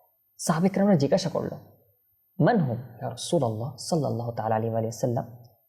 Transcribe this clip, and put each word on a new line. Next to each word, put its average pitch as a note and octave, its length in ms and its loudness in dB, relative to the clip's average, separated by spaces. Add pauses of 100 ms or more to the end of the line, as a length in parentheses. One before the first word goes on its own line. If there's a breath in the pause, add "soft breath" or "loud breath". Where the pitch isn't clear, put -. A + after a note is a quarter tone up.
(380)
সাহাবে F3 300 0
কেরামরা G3 260 4
জিজ্ঞাসা D#3 360 2
করল, - 180 -2 (920)
"মান A3 160 6
হুম B2+ 200 2
ইয়া B2 340 -10
রাসূলুল্লাহ A#2+ 680 -2
সাল্লাল্লাহু A#2+ 560 -2
তাআলা A2 220 -2
আলাইহি A2+ 200 0
ওয়া A2+ 160 0
সাল্লাম?" - 460 -4 (320)